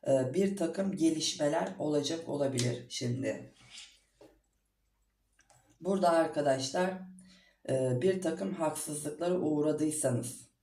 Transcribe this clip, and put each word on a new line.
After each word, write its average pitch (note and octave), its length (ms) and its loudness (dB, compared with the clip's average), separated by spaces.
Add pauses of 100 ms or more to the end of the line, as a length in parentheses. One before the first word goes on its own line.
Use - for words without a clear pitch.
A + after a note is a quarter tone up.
e, C3+ 260 2
bir G3 240 2
takım G3 380 -2
gelişmeler D#3+ 840 0
olacak D3+ 500 -2
olabilir B2+ 600 0
şimdi. - 640 -4 (2250)
Burada F3+ 300 4
arkadaşlar, D3+ 800 2 (760)
e, C3 320 2
bir F#3 200 2
takım E3+ 320 -2
haksızlıklara D#3+ 840 -2
uğradıysanız D3 1080 0 (140)